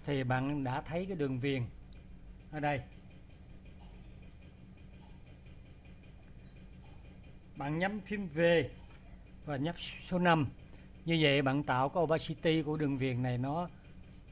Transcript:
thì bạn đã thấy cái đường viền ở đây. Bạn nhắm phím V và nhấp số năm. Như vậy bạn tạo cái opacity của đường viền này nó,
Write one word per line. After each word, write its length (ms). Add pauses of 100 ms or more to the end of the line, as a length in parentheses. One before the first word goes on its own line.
thì 180
bạn 400
đã 160
thấy 260
cái 100
đường 240
viền 220 (880)
ở 100
đây. 200 (4000)
Bạn 160
nhắm 220
phím 340
V 60 (1040)
và 120
nhấp 180 (300)
số 140
năm. 280 (580)
Như 180
vậy 200
bạn 200
tạo 260
cái 140
opacity 600
của 140
đường 220
viền 240
này 160
nó, 300 (640)